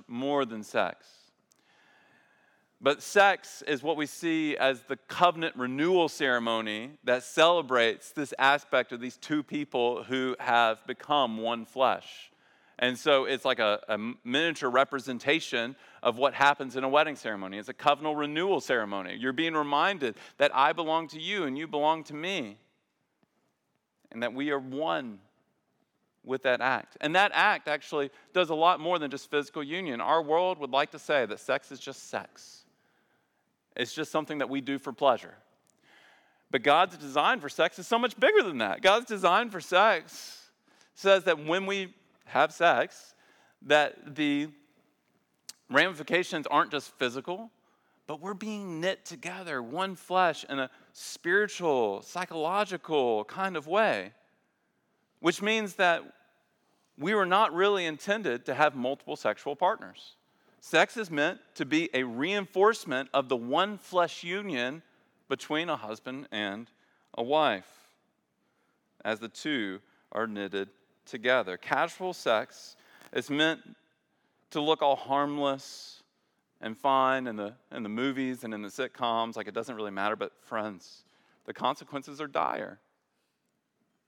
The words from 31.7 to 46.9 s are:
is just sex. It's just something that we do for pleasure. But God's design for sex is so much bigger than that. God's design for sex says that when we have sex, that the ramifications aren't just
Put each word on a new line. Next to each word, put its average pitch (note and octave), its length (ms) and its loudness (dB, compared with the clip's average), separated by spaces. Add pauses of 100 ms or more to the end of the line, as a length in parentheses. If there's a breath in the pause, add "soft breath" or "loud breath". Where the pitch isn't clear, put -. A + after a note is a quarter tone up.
is B2+ 80 -16
just - 280 -14
sex. - 560 -12 (1120)
It's - 180 -6
just D#3 180 -8
something D3+ 280 -4
that B2+ 120 -2
we C#3 100 -2
do C#3 180 -4
for C3+ 140 -10
pleasure. B2 420 2 (1160 soft breath)
But B2+ 120 0
God's E3+ 340 4
design D3 440 0
for C#3+ 80 -10
sex E3+ 300 0
is F3+ 80 -12
so - 120 2
much A#3+ 200 -2
bigger G4 240 6
than E3 160 -2
that. G#2 240 0
God's A3 240 6
design G3+ 440 4
for F#3+ 100 -8
sex F3+ 920 2 (440 soft breath)
says F#3+ 300 6
that D#3+ 200 2
when F#3 220 0
we G3 280 -4 (300)
have D#3 280 2
sex, E3 600 2 (480 soft breath)
that C#3+ 540 2
the D3 320 0 (1200)
ramifications D#3+ 800 0
aren't C#3+ 240 2
just C#3+ 260 -6